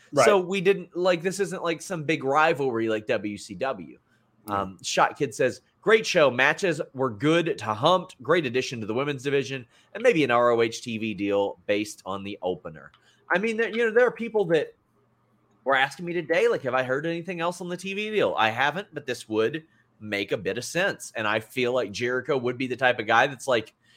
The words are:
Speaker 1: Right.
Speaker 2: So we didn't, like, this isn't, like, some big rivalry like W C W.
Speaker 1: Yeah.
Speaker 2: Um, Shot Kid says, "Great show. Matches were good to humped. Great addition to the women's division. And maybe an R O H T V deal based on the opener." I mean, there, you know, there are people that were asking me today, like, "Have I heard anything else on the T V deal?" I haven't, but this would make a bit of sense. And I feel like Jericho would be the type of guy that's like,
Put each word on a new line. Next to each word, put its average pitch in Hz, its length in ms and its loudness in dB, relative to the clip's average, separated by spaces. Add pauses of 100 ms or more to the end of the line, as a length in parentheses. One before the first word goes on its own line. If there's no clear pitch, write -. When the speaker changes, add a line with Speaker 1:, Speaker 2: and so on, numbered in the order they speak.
(140)
Speaker 1:
Right. 143 120 4
Speaker 2:
So 208 140 8
we 185 220 -2
didn't, 180 360 0
like, 180 240 2
this 185 180 -4
isn't, 185 240 -4
like, 165 160 -2
some 165 260 -8
big 147 180 -2
rivalry 135 680 2
like 110 160 -2
W 104 320 -2
C - 160 -14
W. 90 460 -8 (480)
Speaker 1:
Yeah. 101 140 -2
Speaker 2:
Um, 95 200 -8
Shot - 380 0
Kid 131 160 -4
says, 127 260 0 (220)
"Great 214 240 4
show. 147 240 6
Matches 151 500 2 (140)
were 131 160 -2
good 156 480 0
to 110 60 -10
humped. 147 580 2
Great 151 240 2
addition 123 340 -4
to 101 60 -6
the 110 80 -4
women's 139 260 -2
division. 135 460 -4 (260)
And 208 80 -8
maybe 233 220 6
an 123 80 2
R 120 180 6
O 117 140 4
H 113 180 -2
T 113 160 -6
V 110 160 -4
deal 101 540 0
based 104 360 -2
on 98 200 -6
the 101 180 -12
opener." 82 500 -6 (380)
I 170 80 2
mean, 220 200 -2
there, 220 120 -2
you 226 160 -2
know, 220 60 0
there 240 160 4
are 226 40 0
people 220 340 -4
that 160 280 0 (920)
were 135 120 2
asking 139 320 0
me 170 60 -6
today, 170 340 0
like, 220 160 0
"Have 123 100 -2
I 131 80 2
heard 131 240 -2
anything 170 340 -6
else 180 220 -4
on 175 80 -8
the 175 80 -6
T 190 160 -8
V 214 160 -6
deal?" 147 260 0
I 107 140 4
haven't, 143 440 -2
but 151 120 -12
this 120 240 -8
would 117 340 -2 (360)
make 101 320 -4
a - 60 0
bit 95 200 -6
of 123 80 -8
sense. - 500 -4
And 110 120 -4
I 110 120 0
feel 120 320 -2
like 120 200 -2
Jericho 123 440 -2
would 123 220 -2
be 131 80 -4
the 123 100 -6
type 123 240 2
of 110 60 -6
guy 117 220 6
that's 135 200 -10
like, 120 280 0 (220)